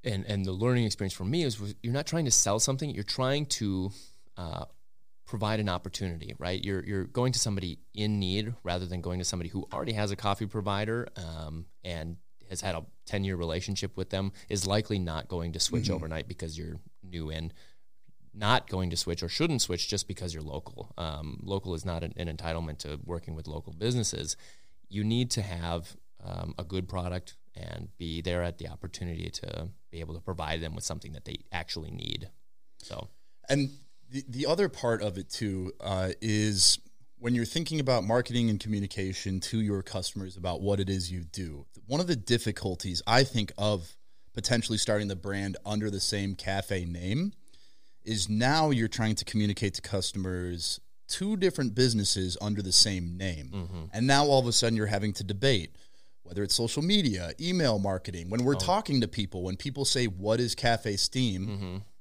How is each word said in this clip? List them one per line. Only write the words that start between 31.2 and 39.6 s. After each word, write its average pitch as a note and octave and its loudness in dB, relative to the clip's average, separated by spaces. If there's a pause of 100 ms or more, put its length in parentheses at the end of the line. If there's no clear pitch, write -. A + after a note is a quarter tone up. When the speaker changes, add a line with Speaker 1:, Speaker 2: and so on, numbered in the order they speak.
Speaker 1:
they - -8 (160)
actually D#2+ -6
need. - -6 (500)
So, - -10 (400)
Speaker 2:
And C#3 4 (400)
the, C3+ -4
the C3 -2
other E3+ 4
part A#2 2
of G2 0
it F#2+ -6
too, F#2+ -2
uh, F#2+ 0 (100)
is G#2+ 6 (400)
when A#2+ 2
you're A#2 4
thinking D#3+ 0
about B2+ 6
marketing A#2 4
and G#2 4
communication G2 -2
to A2+ 0